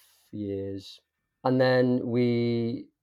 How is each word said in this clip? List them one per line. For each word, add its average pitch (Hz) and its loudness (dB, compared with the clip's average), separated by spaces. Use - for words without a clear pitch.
years. 98 -8
And 131 2
then 127 4
we, 120 0